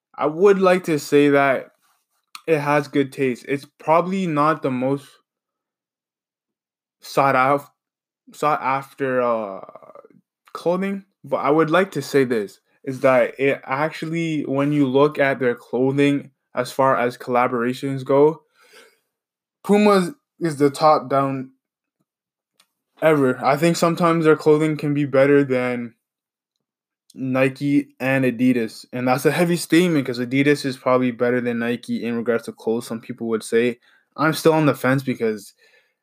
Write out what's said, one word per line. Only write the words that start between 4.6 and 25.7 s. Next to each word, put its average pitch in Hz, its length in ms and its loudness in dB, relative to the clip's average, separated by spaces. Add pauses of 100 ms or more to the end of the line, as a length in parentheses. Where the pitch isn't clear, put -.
the 139 100 -4
most 131 360 -4 (1900)
sought 139 360 0
af-, 135 340 0 (640)
sought 151 280 -2
after, 135 600 -4
uh, 110 400 -4 (920)
clothing, 196 520 -4 (180)
but 139 140 -6
I 120 140 2
would 156 180 2
like 185 220 0
to 143 100 -6
say 139 220 2
this, 113 360 -4 (240)
is 131 180 -10
that 127 380 2
it 135 260 0
actually, 156 760 -4
when 139 280 -2
you 147 160 2
look 143 320 2
at 135 200 0
their 123 160 0
clothing 139 760 -2 (240)
as 127 160 -4
far 135 260 2
as 123 200 -2
collaborations 127 840 -2
go, 143 400 2 (1200)
Puma 202 520 2 (240)
is 156 180 -4
the 143 120 4
top 147 400 2
down 135 420 -2 (1500)
ever. 139 420 2
I 135 140 2
think 170 180 2
sometimes 165 480 0
their 156 140 6
clothing 156 400 2
can 147 160 -4
be 143 100 -2
better 143 400 4
than 123 520 -4 (1160)